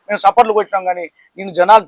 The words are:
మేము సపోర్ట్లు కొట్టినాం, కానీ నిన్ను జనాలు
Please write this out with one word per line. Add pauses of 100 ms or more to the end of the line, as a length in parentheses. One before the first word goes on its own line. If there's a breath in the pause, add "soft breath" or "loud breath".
మేము
సపోర్ట్లు
కొట్టినాం,
కానీ (340)
నిన్ను
జనాలు